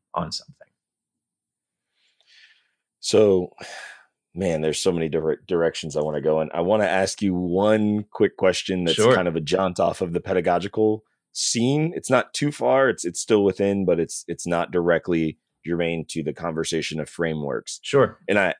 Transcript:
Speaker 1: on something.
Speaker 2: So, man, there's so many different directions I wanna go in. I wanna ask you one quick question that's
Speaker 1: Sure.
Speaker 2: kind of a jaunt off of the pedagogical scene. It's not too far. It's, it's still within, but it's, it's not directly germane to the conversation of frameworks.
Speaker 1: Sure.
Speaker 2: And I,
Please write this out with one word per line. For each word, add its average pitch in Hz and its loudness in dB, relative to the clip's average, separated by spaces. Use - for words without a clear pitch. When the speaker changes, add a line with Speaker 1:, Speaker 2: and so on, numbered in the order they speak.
Speaker 1:
on 82 -4
something. - -12
Speaker 2:
So, 101 4
man, 85 -2
there's 78 -2
so 95 0
many 82 -2
different 78 -2
directions 82 -2
I 76 -2
wanna 76 -4
go 78 2
in. 78 -4
I 85 -4
wanna 104 2
ask 95 0
you 95 0
one 104 2
quick - 0
question 92 0
that's 82 0
Speaker 1:
Sure. 117 4
Speaker 2:
kind 92 2
of 80 -2
a 82 0
jaunt 90 -2
off 85 0
of 87 -4
the 85 -2
pedagogical 98 0
scene. 143 0
It's - -6
not 123 2
too 147 -2
far. 131 2
It's, - -2
it's 87 -6
still 104 4
within, 98 2
but 87 2
it's, - -4
it's - -10
not 85 0
directly 85 0
germane 82 -2
to 82 -6
the 73 -4
conversation 80 -4
of 73 -8
frameworks. 76 -6
Speaker 1:
Sure. 131 2
Speaker 2:
And 104 2
I, 92 2